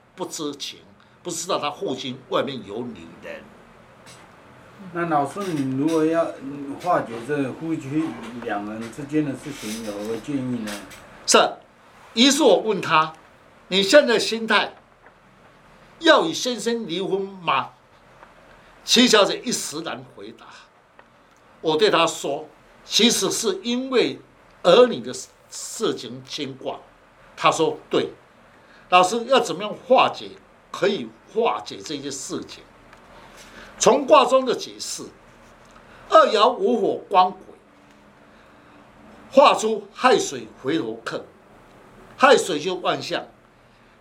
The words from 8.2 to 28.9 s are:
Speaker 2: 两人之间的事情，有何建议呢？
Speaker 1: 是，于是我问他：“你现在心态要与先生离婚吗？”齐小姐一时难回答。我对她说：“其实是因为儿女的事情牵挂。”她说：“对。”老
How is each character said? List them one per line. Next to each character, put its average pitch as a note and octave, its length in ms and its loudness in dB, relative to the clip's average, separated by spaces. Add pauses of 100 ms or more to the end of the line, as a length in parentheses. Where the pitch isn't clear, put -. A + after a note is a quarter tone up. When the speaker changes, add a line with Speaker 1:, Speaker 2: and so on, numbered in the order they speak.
Speaker 2:
两 G#2 240 -6
人 A2+ 240 -10
之 D3 120 -14
间 D3+ 200 -2
的 C#3 100 -4
事 B2+ 180 -12
情， A2 340 -10
有 G#2 60 -10
何 G#2 260 -8
建 C#3+ 180 -8
议 B2+ 300 -4
呢？ G#2 60 -8 (560)
Speaker 1:
是， A3+ 100 4 (800)
于 C4 160 6
是 C#4+ 100 2
我 G#3+ 160 6
问 G3+ 240 -2
他 D#3 320 0 (560)
：“你 F#3+ 140 0
现 C4+ 240 6
在 A3+ 100 2
心 A3 300 -4
态 G3 280 0 (1200)
要 D4 260 6
与 E3 80 -4
先 B3 260 -4
生 A#3 280 -4
离 E3+ 120 -6
婚 F#3+ 220 -4
吗？” E3+ 480 -4 (1120)
齐 B3 240 4
小 G#3 160 6
姐 E3+ 220 -2
一 B3 60 -4
时 - 300 -8
难 C3 220 -10 (120)
回 G#2 160 -18
答。 - 160 -20 (1120)
我 D#3 160 0
对 G3+ 140 4
她 E3 160 4
说 D3+ 400 -6 (360)
：“其 A3+ 260 2
实 F#3+ 200 0
是 F#3 320 -2
因 B3 300 -4
为 E3 280 0 (440)
儿 G#3+ 240 8
女 E3+ 120 -4
的 A#2+ 140 -10 (380)
事 - 440 -6
情 B2 320 -14
牵 - 280 -10
挂。” - 240 -10 (580)
她 D#3 140 2
说 D3+ 260 0 (100)
：“对。” - 220 0 (800)
老 F3+ 140 6